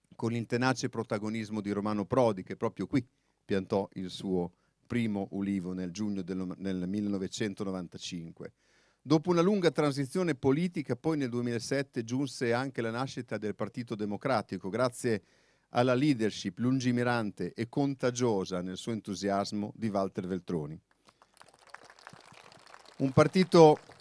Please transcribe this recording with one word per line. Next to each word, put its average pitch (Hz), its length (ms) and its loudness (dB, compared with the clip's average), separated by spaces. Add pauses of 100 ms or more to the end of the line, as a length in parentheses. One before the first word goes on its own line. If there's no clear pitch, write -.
(160)
con 113 180 -2
il 117 120 -4
tenace 127 440 0
protagonismo 110 680 -4
di 101 120 -4
Romano 104 340 -2
Prodi, 110 380 2
che - 120 -10
proprio 101 300 -4
qui 131 200 -2 (380)
piantò 98 500 0
il 92 180 -8
suo 90 420 -4 (320)
primo 107 460 -2
ulivo 98 420 -2
nel 92 180 -6
giugno 101 300 -4
del, 92 360 -6
nel 92 300 -4
millenovecentonovantacinque. 95 1700 -6 (480)
Dopo 156 280 2
una 175 120 4
lunga 185 280 4
transizione 147 640 0
politica, 143 640 0
poi 160 220 -2
nel 135 120 -2
duemilasette 120 760 -2
giunse 127 500 -2
anche 131 280 -2
la 113 80 -2
nascita 123 480 -4
del 104 160 -4
Partito 117 400 -6
Democratico, 104 760 -2
grazie 117 540 0 (460)
alla 123 240 2
leadership 113 640 0
lungimirante 120 960 0
e 113 160 -4
contagiosa 123 920 0
nel 92 160 -8
suo - 160 -6
entusiasmo 101 840 -2
di 110 140 -4
Walter 98 360 -2
Veltroni. 85 540 -6 (2250)
Un 139 140 0
partito 156 640 8 (240)